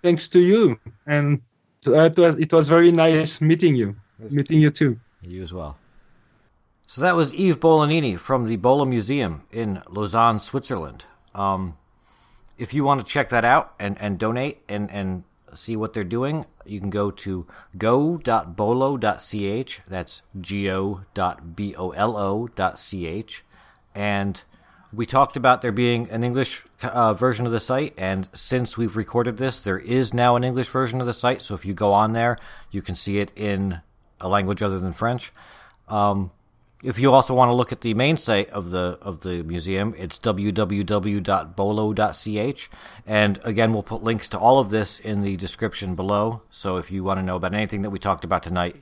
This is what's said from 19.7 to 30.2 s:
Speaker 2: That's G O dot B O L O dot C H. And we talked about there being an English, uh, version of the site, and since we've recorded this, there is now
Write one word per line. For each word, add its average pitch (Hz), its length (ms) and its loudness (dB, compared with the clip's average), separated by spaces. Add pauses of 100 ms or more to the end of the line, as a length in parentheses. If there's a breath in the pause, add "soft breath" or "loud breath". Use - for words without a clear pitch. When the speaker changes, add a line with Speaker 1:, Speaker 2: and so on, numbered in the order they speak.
Speaker 2:
That's 90 340 -10 (180)
G 98 320 -4
O 98 300 -4 (120)
dot 85 420 -6
B 101 200 -6
O 90 160 -6
L 104 260 -2
O 101 320 -2
dot 92 300 -2
C 90 280 -10
H. 95 360 -10 (520 soft breath)
And 101 460 -4 (500 soft breath)
we 107 140 -6
talked 135 320 0
about 123 240 2
there 120 100 -2
being 120 380 0
an 113 140 -4
English, 123 400 -4 (180)
uh, 120 320 2
version 123 320 0
of 117 60 -2
the 113 80 0
site, 131 380 -2
and 95 360 -4
since - 440 -4
we've 110 200 -2
recorded 117 400 -2
this, 127 240 -4
there 95 180 -2
is 123 340 0
now 120 220 4